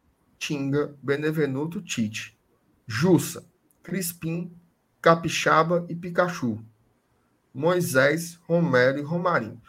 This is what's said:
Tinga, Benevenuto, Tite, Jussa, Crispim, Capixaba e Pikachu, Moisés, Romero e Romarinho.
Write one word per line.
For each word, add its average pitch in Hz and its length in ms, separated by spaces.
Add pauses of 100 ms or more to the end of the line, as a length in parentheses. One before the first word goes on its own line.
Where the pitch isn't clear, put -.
(380)
Tinga, 143 640
Benevenuto, 147 800
Tite, - 560 (480)
Jussa, 139 580 (380)
Crispim, 175 720 (500)
Capixaba 165 880
e 170 80
Pikachu, 170 680 (880)
Moisés, 147 840 (100)
Romero 139 500
e 143 40
Romarinho. 156 680